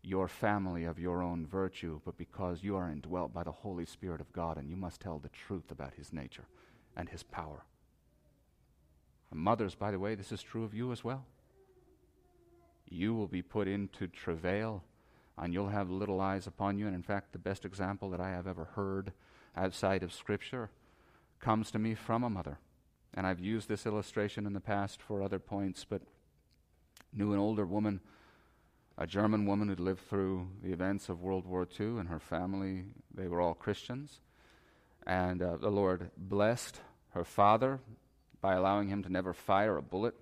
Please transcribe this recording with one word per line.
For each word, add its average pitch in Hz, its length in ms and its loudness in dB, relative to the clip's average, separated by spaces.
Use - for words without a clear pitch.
your 95 260 2
family 95 560 0
of 82 140 -4
your 87 240 0
own 85 240 -2
virtue, 87 580 -2
but - 140 -8
because 87 440 -4
you 98 140 -2
are 87 140 0
indwelt 76 420 -4
by 87 100 -4
the 82 100 -6
Holy 87 340 -6
Spirit 87 340 -6
of - 120 -12
God 82 260 -2
and 71 100 -8
you 87 80 -6
must 90 240 -6
tell 80 180 -6
the 71 120 -10
truth - 400 -8
about 67 240 -10
his - 180 -14
nature 69 340 -8
and 85 120 -6
his - 140 -12
power. 76 420 -10
And 78 100 -6
mothers, 104 340 2
by 104 160 -2
the 98 80 -2
way, 104 160 0
this 98 180 -8
is 101 100 -6
true 113 220 -6
of 104 100 -8
you 123 180 -2
as 113 100 -6
well. 131 220 -4
You 95 280 2
will 107 140 0
be 90 140 0
put 101 260 0
into 98 400 -2
travail, 92 760 -2
and 85 160 0
you'll 98 140 2
have 101 200 2
little 95 320 0
eyes 95 280 0
upon 98 280 0
you. 104 100 0
And 98 80 -2
in 90 100 -4
fact, 101 280 -2
the 90 60 -10
best 95 260 -4
example 95 460 -4
that 90 100 -2
I 95 100 -2
have 90 180 -4
ever 90 160 -6
heard 95 380 -2
outside 95 460 2
of 85 100 -6
Scripture 107 580 -4
comes 110 320 2
to 110 80 -2
me 110 160 2
from 117 300 0
a 117 60 0
mother. 85 280 -4
And 95 120 0
I've 92 120 2
used 104 300 -2
this 107 180 -2
illustration 104 600 0
in 101 60 -2
the 98 80 -4
past 101 400 0
for 101 220 -2
other 98 160 0
points, 98 500 -4
but 98 140 -2
knew 104 200 2
an 101 60 4
older 104 260 4
woman, 104 360 0
a 85 80 0
German 104 400 4
woman 101 220 4
who'd 95 100 0
lived 92 300 0
through 95 400 0
the 92 100 -2
events 95 360 0
of 87 140 -4
World 92 240 0
War 90 180 0
Two, 110 340 -2
and 87 100 -4
her 82 120 -4
family, 95 640 -2
they 92 140 -4
were 85 120 2
all 85 140 4
Christians. 123 680 -6
And, 90 340 2
uh, 87 160 2
the 104 140 2
Lord 92 480 4
blessed 101 600 2
her 87 140 -2
father 113 540 8
by 98 140 4
allowing 98 340 4
him 101 160 0
to 90 40 -6
never 92 240 0
fire 101 440 4
a 69 60 0
bullet 98 400 0